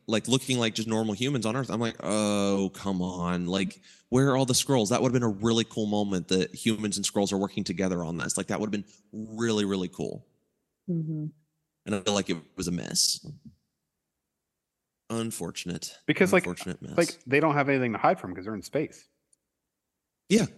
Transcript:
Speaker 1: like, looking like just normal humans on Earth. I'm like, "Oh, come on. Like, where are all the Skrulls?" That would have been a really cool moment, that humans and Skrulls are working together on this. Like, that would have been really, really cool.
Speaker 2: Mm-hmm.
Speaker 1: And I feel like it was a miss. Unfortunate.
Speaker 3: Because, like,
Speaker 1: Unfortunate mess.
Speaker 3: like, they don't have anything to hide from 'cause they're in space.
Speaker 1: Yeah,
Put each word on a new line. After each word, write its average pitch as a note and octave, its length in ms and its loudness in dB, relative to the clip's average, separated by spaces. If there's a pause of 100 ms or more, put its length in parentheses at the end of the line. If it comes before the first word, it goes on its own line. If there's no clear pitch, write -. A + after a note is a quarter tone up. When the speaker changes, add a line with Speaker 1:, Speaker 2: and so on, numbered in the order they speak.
Speaker 1:
like, A2 200 0
looking B2+ 320 2
like A2+ 160 0
just A2 120 -4
normal A2 280 0
humans A#2+ 320 -2
on A2 80 -2
Earth. C3+ 160 -4
I'm G#3 80 -2
like, A2+ 240 -2
"Oh, G2+ 720 0
come F#2+ 260 -4
on. F2 460 -2
Like, F#2+ 320 -2 (300)
where C3+ 200 6
are B2+ 80 4
all C3+ 80 2
the B2 80 2
Skrulls?" A#2 360 2
That A#2+ 120 2
would B2+ 120 4
have B2 60 2
been A#2+ 40 2
a G#2+ 220 0
really A2+ 180 4
cool A2 240 -2
moment, G2+ 400 0
that F#2 260 2
humans G#2+ 440 -2
and G2+ 80 -2
Skrulls G2+ 280 0
are G2 40 2
working G2 260 -2
together F#2 400 -2
on E2 140 -4
this. C2+ 200 -4
Like, - 100 -4
that G#2 120 -2
would G#2+ 120 -2
have G2+ 120 -2
been A2 520 -14
really, A2 300 2
really F#2+ 220 0
cool. - 400 -8 (640)
Speaker 2:
Mm-hmm. D#3 360 -4 (600)
Speaker 1:
And G#2 80 -2
I F#2+ 60 -4
feel G2+ 120 0
like G2 160 2
it F2 80 -2 (180)
was F2 120 -6
a F2 40 -2
miss. - 540 -2 (1800)
Unfortunate. G2 880 -6 (100)
Speaker 3:
Because, F#3 260 4
like, F3+ 120 6
Speaker 1:
Unfortunate - 360 -8
mess. - 160 -6
Speaker 3:
like, E3+ 200 2 (100)
they C#3 120 4
don't D3+ 140 4
have C#3+ 160 2
anything B2+ 240 2
to G2+ 40 -2
hide F3+ 220 4
from F#2 160 -8
'cause F#2 100 -12
they're A2 100 -6
in F#2+ 60 -8
space. - 460 -6 (1200)
Speaker 1:
Yeah, G3+ 160 6 (120)